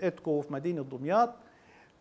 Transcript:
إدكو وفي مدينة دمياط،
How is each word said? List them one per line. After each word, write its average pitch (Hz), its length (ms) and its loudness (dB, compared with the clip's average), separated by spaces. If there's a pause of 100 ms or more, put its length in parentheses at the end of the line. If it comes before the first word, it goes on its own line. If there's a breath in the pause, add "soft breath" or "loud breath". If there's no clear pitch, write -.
إدكو 185 300 -2
وفي 147 220 0
مدينة 151 300 -2
دمياط، 147 460 2 (720 soft breath)